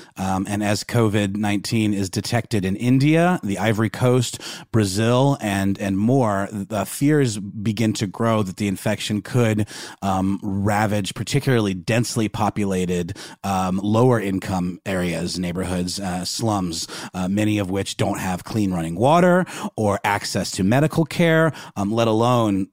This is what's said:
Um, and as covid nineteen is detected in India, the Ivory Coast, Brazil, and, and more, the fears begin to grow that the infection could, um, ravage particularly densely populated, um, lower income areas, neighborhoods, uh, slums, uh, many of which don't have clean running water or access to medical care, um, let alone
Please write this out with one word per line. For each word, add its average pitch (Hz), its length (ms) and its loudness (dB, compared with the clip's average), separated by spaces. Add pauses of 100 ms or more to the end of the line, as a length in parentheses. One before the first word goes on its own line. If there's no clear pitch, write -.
(160)
Um, 95 320 -2
and 104 160 -2
as 104 220 -2
covid 104 500 2
nineteen 104 580 0
is 98 160 -2
detected 107 540 -2
in 95 140 -2
India, 151 680 4
the 101 160 -4
Ivory 107 300 2
Coast, 123 500 0 (320)
Brazil, 113 680 2
and, 98 360 0
and 98 200 -2
more, 107 520 2
the 98 360 -4
fears 139 540 2
begin 107 560 -2
to 107 120 -2
grow 113 340 0
that 92 140 -4
the 104 140 -2
infection 104 520 -4
could, 110 460 0 (340)
um, 95 400 0
ravage 101 720 0
particularly 117 600 0
densely 110 560 0
populated, 92 880 -2 (260)
um, 95 400 0
lower 113 340 4
income 92 680 -2
areas, 87 520 -2
neighborhoods, 90 640 -4
uh, 90 240 -4
slums, 95 640 -2 (260)
uh, 92 140 -2
many 104 300 2
of 98 120 -2
which 98 120 -2 (160)
don't 98 220 -2
have 92 240 -4
clean 104 280 0
running 85 220 -2
water 175 500 4 (320)
or 104 280 0
access 101 480 -2
to 98 120 -2
medical 143 400 2
care, 160 480 2 (240)
um, 101 160 -2
let 113 160 2
alone 110 640 2